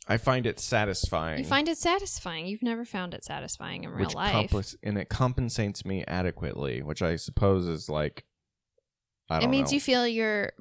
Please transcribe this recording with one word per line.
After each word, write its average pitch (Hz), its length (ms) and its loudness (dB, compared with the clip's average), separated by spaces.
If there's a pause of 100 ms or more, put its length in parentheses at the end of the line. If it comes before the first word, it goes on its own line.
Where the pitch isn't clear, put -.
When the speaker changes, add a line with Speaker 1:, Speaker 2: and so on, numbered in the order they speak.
Speaker 1:
I 107 100 2
find 127 280 2
it - 140 -2
satisfying. 90 800 0
Speaker 2:
You - 40 0
find 285 240 2
it 320 100 2
satisfying. 330 680 0
You've 208 180 -4
never 233 200 -2
found 180 300 -8
it - 100 -10
satisfying - 600 -8
in - 60 -10
real - 160 0
Speaker 1:
Which - 80 -6
Speaker 2:
life. 110 360 2
Speaker 1:
compens-, - 340 -2
and 104 140 -2
it 95 100 -4
compensates 120 760 0
me 95 220 -2
adequately, 76 760 -2
which 76 200 -4
I 82 140 2
suppose 95 500 4
is, 82 220 -4
like, 76 360 -2 (1080)
I 160 80 2
Speaker 2:
It - 40 4
Speaker 1:
don't 240 100 4
Speaker 2:
means 269 180 2
Speaker 1:
know. 277 60 2
Speaker 2:
you 285 40 2
feel 247 260 4
your 220 540 0